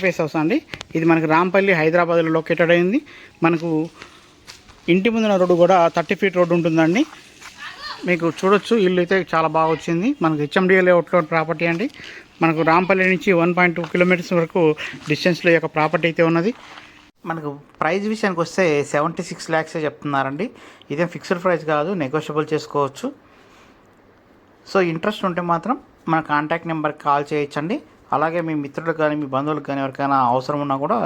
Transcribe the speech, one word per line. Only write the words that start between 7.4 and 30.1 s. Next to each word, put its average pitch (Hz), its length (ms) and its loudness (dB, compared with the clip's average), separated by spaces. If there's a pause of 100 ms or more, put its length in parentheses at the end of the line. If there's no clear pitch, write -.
మీకు 165 220 0 (100)
చూడొచ్చు, 196 340 0 (100)
ఇల్లు 180 180 2
అయితే 190 140 0 (160)
చాలా 160 220 0
బాగా 160 200 2
వచ్చింది. 175 340 -2 (160)
మనకు 156 180 0
హెచ్ఎండిఏ 185 460 2
లేఅవుట్లో 175 340 2 (100)
ప్రాపర్టీ 160 380 -2
అండి. 196 160 -4 (560)
మనకు 160 160 2 (100)
రాంపల్లి 185 440 2
నుంచి 190 180 0 (100)
వన్ 175 160 2
పాయింట్ 175 220 2
టూ 165 160 -6
కిలోమీటర్స్ 180 440 2
వరకు 165 240 0 (460)
డిస్టెన్స్లో 170 440 2
ఈ - 40 6
యొక్క 156 200 -4
ప్రాపర్టీ 156 340 0
అయితే 165 180 2
ఉన్నది. 170 240 0 (760)
మనకు 151 180 -6 (320)
ప్రైస్ 190 320 -2
విషయానికి 190 320 -2
వస్తే 185 220 0 (260)
సెవెంటీ 165 380 -2
సిక్స్ - 240 -12
ల్యాక్సే 156 320 -4
చెప్తున్నారండి. 143 600 -4 (460)
ఇదేం 170 220 -2
ఫిక్స్డ్ 175 320 -4
ప్రైస్ 160 260 0
కాదు, 151 180 -2 (120)
నెగోషియబుల్ 151 500 -4
చేసుకోవచ్చు. 143 520 -4 (1600)
So, 196 80 2 (120)
ఇంట్రెస్ట్ 208 380 -4
ఉంటే 175 220 -4
మాత్రం 185 260 -2 (340)
మన 165 80 2 (100)
కాంటాక్ట్ 156 420 -2
నెంబర్కి 151 360 -4
కాల్ 143 240 2
చేయొచ్చండి. 151 460 -4 (380)
అలాగే 160 320 -2
మీ 160 60 -6 (100)
మిత్రులకు 156 400 -6
కానీ, 151 200 0
మీ 143 120 -6
బంధువులకు 147 340 -4
కానీ 139 140 -4
ఎవరికైనా 139 360 -2 (120)